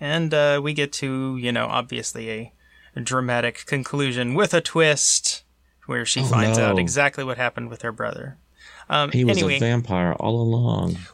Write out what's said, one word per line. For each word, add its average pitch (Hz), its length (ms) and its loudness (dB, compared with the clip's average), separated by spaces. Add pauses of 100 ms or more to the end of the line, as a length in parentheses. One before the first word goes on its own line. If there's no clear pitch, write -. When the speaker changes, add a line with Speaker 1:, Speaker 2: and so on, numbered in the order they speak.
Speaker 1:
And, 156 340 0
uh, 147 260 4
we 147 120 -2
get 143 220 -2
to, 131 420 -4
you 120 160 -2
know, 117 140 0
obviously 113 840 -6 (440)
a 135 40 -6
dramatic 120 680 -2
conclusion 127 680 -2
with 185 180 2
a 170 80 4
twist - 840 2 (420)
where 123 180 -4
she - 160 -2
Speaker 2:
Oh, 135 40 2
Speaker 1:
finds 113 340 4
out 107 180 4
Speaker 2:
no. 92 40 2
Speaker 1:
exactly 139 420 0
what 127 140 -4
happened 120 340 -4
with 117 120 -14
her 117 100 -4
brother. 117 440 -8 (520)
Um, 147 240 0
Speaker 2:
He 123 120 4
was 120 140 4
Speaker 1:
anyway, 139 200 2
Speaker 2:
a - 20 0
vampire 117 540 2
all 117 260 0
along. 113 560 2 (180)